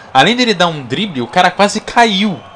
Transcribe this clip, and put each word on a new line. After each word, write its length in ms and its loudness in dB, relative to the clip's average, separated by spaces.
Além 220 4
dele 200 0
dar 120 0
um 160 -4
drible, 400 -6
o 40 -6
cara 240 2
quase 300 0
caiu, 580 0